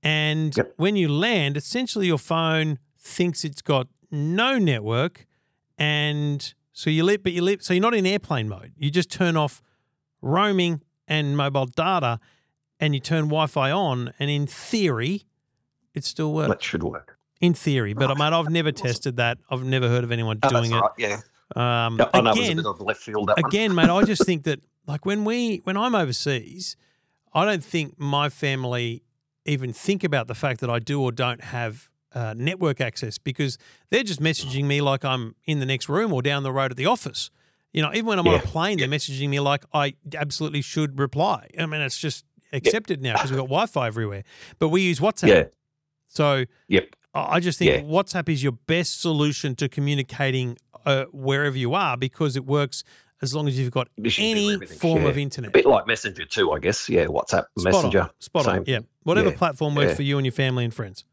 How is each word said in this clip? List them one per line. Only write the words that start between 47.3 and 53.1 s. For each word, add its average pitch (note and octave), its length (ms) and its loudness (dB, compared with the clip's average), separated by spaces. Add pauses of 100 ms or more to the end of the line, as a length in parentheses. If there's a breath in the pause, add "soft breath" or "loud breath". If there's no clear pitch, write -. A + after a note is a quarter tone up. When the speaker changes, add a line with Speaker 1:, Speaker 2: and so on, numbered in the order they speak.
Speaker 1:
I F3+ 40 4
just F3 180 -2
think E3+ 120 4
Speaker 2:
Yeah. C#3 120 2
Speaker 1:
WhatsApp E3+ 480 -2
is C#3 120 0
your C3+ 100 0
best D#3+ 480 -2
solution D3 560 0
to C#3 120 -2
communicating, C3+ 880 -2 (300)
uh, C3+ 260 0
wherever C#3 460 0
you B2 160 0
are, E3+ 240 0
because C3 380 -2
it C3 100 -4
works C#3+ 380 0 (360 soft breath)